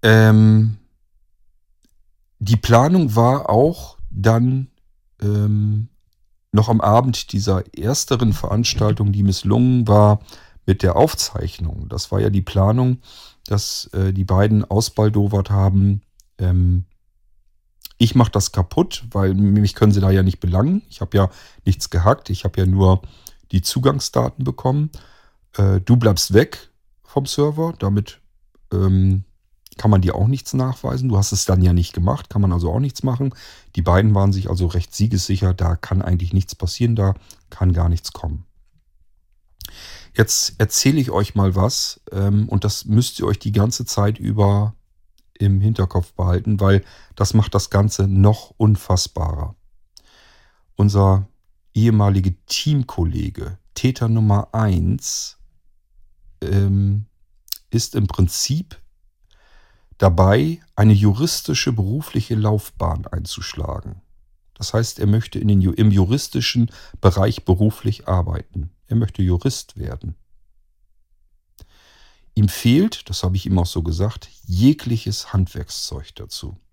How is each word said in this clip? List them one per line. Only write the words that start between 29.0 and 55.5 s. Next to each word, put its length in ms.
kann 140
man 100
dir 140
auch 120
nichts 260
nachweisen. 560
Du 80
hast 160
es 100
dann 180
ja 120
nicht 180
gemacht, 380
kann 120
man 120
also 180
auch 80
nichts 240
machen.“ 300
Die 60
beiden 340
waren 160
sich 180
also 180
recht 280
siegessicher, 580
da 220
kann 260
eigentlich 300
nichts 240
passieren, 400
da 200
kann 240
gar 160
nichts 240
kommen. 320
Jetzt 420
erzähle 440
ich 100
euch 240
mal 220
was, 420
ähm, 340
und 160
das 220
müsst 340
ihr 60
euch 140
die 120
ganze 340
Zeit 340
über 540
im 200
Hinterkopf 540
behalten, 440
weil 240
das 180
macht 220
das 140
Ganze 400
noch 480
unfassbarer. 1000
Unser 540
ehemaliger 580
Teamkollege, 1120
Täter 360
Nummer 440
eins, 840